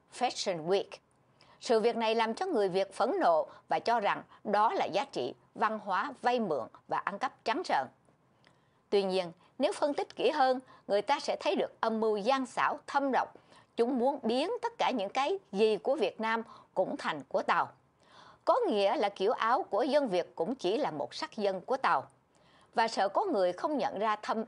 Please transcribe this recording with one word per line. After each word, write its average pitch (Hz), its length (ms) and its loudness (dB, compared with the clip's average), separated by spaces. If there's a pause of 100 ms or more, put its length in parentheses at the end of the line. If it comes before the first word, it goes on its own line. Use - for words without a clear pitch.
(140)
Fashion 185 540 -4
Week." 190 160 2 (800)
Sự 226 180 2
việc 220 160 2
này 226 200 0
làm 226 180 0
cho 370 120 -6
người 220 240 2
Việt 190 240 0
phẫn 240 260 0
nộ 170 280 4 (200)
và 160 120 -2
cho 226 200 0
rằng 165 240 -2 (200)
đó 214 300 2
là 339 120 0
giá 175 260 -2
trị 127 220 -4 (220)
văn 214 240 -2
hóa 202 420 -4
vay 247 180 2
mượn 151 280 -2 (200)
và 156 100 -2
ăn 190 220 -4
cắp - 260 -6
trắng 226 200 -2
trợn. 135 220 0 (1040)
Tuy 202 140 4
nhiên, 185 280 -2 (260)
nếu 311 160 2
phân 294 200 0
tích 392 220 -6
kỹ 214 140 2
hơn, 262 300 4 (280)
người 202 140 2
ta 285 180 0
sẽ - 200 -4
thấy 339 160 0
được - 260 -4
âm 226 180 0
mưu 214 180 0
gian 254 280 0
xảo, - 420 -2
thâm 277 240 0
độc. 185 220 0 (420)
Chúng 240 240 2
muốn 269 240 0
biến 262 280 0 (100)
tất 453 160 -6
cả 185 140 2
những 202 180 -4
cái 277 300 -2 (120)
gì 214 260 2
của 254 180 -2
Việt 226 260 -2
Nam 226 220 0 (300)
cũng 190 240 0
thành 160 300 -4
của - 140 0
Tàu. 160 280 2 (760)
Có 349 220 4
nghĩa 208 280 2
là 214 140 0
kiểu 202 220 0
áo 254 380 0
của 208 140 0
dân 277 240 2
Việt 180 280 -2
cũng 185 200 -4
chỉ 196 220 -2
là 226 140 -2
một 139 220 -6
sắc - 220 -10
dân 190 260 -2
của - 160 -2
Tàu. 160 280 0 (680)
Và 226 140 2
sợ 220 220 0
có 392 160 0
người 196 280 2
không 302 240 -2
nhận 185 220 -2
ra 214 160 0
thâm 220 320 -4